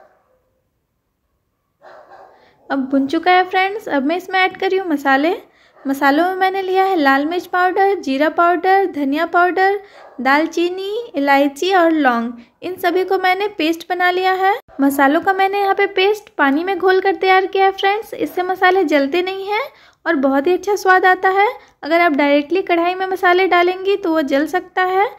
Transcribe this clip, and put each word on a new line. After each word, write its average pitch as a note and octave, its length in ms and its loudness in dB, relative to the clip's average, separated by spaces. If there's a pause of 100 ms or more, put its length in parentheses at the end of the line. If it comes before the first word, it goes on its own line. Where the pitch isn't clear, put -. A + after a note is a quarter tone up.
(2750)
अब C4+ 200 -2
भुन C4+ 180 0
चुका E4 240 0
है F#4 140 6
फ्रेंड्स। G4 440 -4
अब C#4 160 -2
मैं E4 120 -2
इसमें F#4 220 -4
ऐड F#4 200 -2
कर F#4+ 100 -2
रही F#4+ 100 0
हूँ F#4+ 100 -6
मसाले। C#4+ 460 0 (420)
मसालों C#4 480 0
में F#4 100 -2
मैंने F#4+ 260 -2
लिया F#4 220 0
है F#4+ 120 0
लाल C#4 300 2
मिर्च F4 220 -4
पाउडर, F#4 480 0
जीरा C#4+ 360 -2
पाउडर, F4+ 560 2
धनिया D4 400 -4
पाउडर, F4+ 520 0 (420)
दालचीनी, E4+ 720 -2 (220)
इलायची C#4 580 0
और E4 180 4
लौंग, B3 400 0 (320)
इन F4+ 120 -8
सभी F4+ 300 0
को F#4+ 140 0
मैंने F#4 300 0
पेस्ट E4 400 -4
बना F4+ 220 0
लिया F#4 220 0
है। F#4+ 200 0 (280)
मसालों C#4 400 2
का G4 120 0
मैंने G4 280 0
यहाँ G4 140 2
पे G4+ 140 0
पेस्ट G4+ 460 -2
पानी C#4+ 280 0
में F#4 140 -4
घोल F#4 240 2
कर G4 140 0
तैयार F#4+ 320 2
किया F#4+ 180 0
है G4 60 2
फ्रेंड्स, G4+ 420 -4
इससे E4 300 -4
मसाले F#4 420 2
जलते D4 360 0
नहीं F#4+ 260 -6
हैं G#4+ 160 -2 (420)
और E4 120 0
बहुत C#4 300 0
ही F4+ 60 2
अच्छा F#4+ 220 -2
स्वाद F#4 300 2
आता F#4 260 2
है। G4 160 2 (360)
अगर E4 180 2
आप F4 120 2
डायरेक्टली C#4+ 500 0
कढ़ाई F4 320 0
में F#4+ 120 -6
मसाले F#4 400 2
डालेंगी F#4 500 0
तो G4 140 -2
वो D#4+ 120 0
जल C#4 240 0
सकता F4+ 380 -4
है, F#4+ 340 0